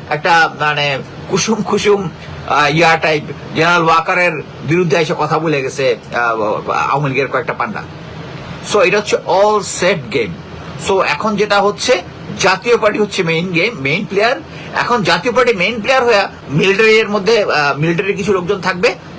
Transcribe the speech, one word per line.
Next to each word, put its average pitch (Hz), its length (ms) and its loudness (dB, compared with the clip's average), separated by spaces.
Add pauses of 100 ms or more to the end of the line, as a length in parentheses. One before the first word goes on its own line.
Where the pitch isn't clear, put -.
একটা 160 400 4 (100)
মানে 147 400 0 (300)
কুসুম 214 320 0
কুসুম, 202 480 2 (380)
আহ, 143 280 2
ইয়া 160 220 4
টাইপ, 156 260 0 (320)
জেনারেল 170 280 4
ওয়াকারের 170 480 2 (360)
বিরুদ্ধে 170 300 2
এসে 165 200 0
কথা 151 220 0
বলে 156 220 0
গেছে, 131 360 0 (160)
আহ, 107 560 -2
আওয়ামী 135 400 0
লীগের 131 180 -2
কয়েকটা - 260 -4
পান্ডা। 117 300 -6 (880)
So 208 60 4
এটা 185 180 4
হচ্ছে - 180 -2
all 202 440 2
set 170 560 -2
game। 104 180 -2 (560)
So 190 140 2
এখন 202 320 -2
যেটা 202 260 2
হচ্ছে, 208 400 2 (380)
জাতীয় 190 380 2
পার্টি 208 220 2
হচ্ছে 202 240 0
মেইন 165 280 -2
গেম, 190 280 0
মেইন 147 260 -2
প্লেয়ার। 220 300 0 (380)
এখন 233 300 0
জাতীয় 175 300 0
পার্টি 247 200 4
মেইন 208 280 -2
প্লেয়ার 254 220 2
হয়ে 202 240 4 (220)
মিলিটারি 196 480 4
এর 214 120 2
মধ্যে, 208 340 2
আহ, 143 340 0
মিলিটারির 170 400 0
কিছু 202 160 0
লোকজন 180 280 -2
থাকবে, 185 340 0 (240)